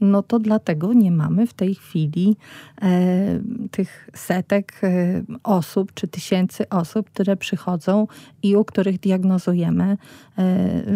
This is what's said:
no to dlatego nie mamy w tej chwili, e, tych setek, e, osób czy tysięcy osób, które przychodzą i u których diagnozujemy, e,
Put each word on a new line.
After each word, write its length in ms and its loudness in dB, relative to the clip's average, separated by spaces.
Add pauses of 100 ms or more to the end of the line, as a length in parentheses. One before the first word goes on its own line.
no 220 4
to 160 0
dlatego 540 0
nie 180 6
mamy 360 2
w 80 -6
tej 200 -2
chwili, 600 0 (460)
e, 60 2 (840)
tych 440 -8
setek, 680 -4
e, 400 0 (200)
osób 520 -2
czy 140 -8
tysięcy 600 -2
osób, 420 -4
które 260 0
przychodzą 720 -2 (360)
i 140 4
u 80 4
których 360 -2
diagnozujemy, 960 0 (420)
e, 440 0 (140)